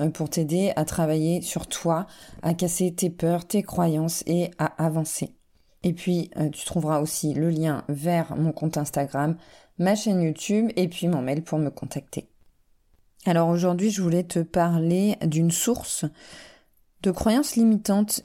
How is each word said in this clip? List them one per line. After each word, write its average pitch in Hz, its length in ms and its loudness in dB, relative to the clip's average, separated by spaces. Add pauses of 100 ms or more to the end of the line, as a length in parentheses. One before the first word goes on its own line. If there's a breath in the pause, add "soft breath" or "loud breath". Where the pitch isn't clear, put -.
euh, 151 80 2
pour 151 220 -4
t'aider 175 460 0
à 160 100 0
travailler 160 560 0
sur - 240 -8
toi, 170 400 -2 (340 loud breath)
à 170 140 0
casser 175 400 0
tes 175 160 0
peurs, 170 360 0
tes 202 160 0
croyances 165 640 0
et 175 300 0
à - 260 -2
avancer. 160 520 -2 (480)
Et 180 100 0
puis, 175 460 -2
euh, 156 100 2
tu - 160 -8
trouveras 156 360 0
aussi 151 340 -2
le 160 160 2
lien 160 400 0
vers 160 460 0
mon 160 160 2
compte 156 260 -4
Instagram, 147 580 -2 (400 loud breath)
ma 180 180 2
chaîne 208 280 0
YouTube 202 540 0
et 180 120 2
puis 170 200 -6
mon 160 120 2
mail 139 220 -2
pour 160 160 -4
me 151 100 0
contacter. - 640 -10 (960)
Alors 165 240 4
aujourd'hui, 175 400 2
je 202 100 -2
voulais 175 240 2
te 175 140 -4
parler 170 840 2
d'une 165 300 2
source - 560 -2 (960 loud breath)
de 196 100 2
croyances 233 420 0
limitantes 208 720 2